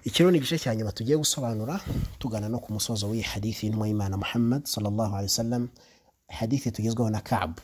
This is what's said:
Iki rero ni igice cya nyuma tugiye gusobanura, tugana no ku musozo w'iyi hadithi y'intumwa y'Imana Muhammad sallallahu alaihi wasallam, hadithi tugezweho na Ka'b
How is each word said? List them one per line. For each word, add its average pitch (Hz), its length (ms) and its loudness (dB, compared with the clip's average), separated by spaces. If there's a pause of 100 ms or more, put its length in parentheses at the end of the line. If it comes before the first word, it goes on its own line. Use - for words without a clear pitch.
Iki - 140 -2
rero 175 120 8
ni 180 80 6
igice 147 200 0
cya 120 160 0
nyuma 110 180 -2
tugiye 120 240 2
gusobanura, 131 640 0 (380)
tugana 107 300 -4
no 120 100 -2
ku - 140 -8
musozo 104 360 -2
w'iyi 110 140 -2
hadithi 107 440 -4
y'intumwa 107 220 0
y'Imana 101 280 0
Muhammad 117 480 2
sallallahu 104 520 0
alaihi 98 160 -2
wasallam, 120 360 0 (600)
hadithi 123 420 0
tugezweho 113 400 0
na 107 100 0
Ka'b 92 440 -2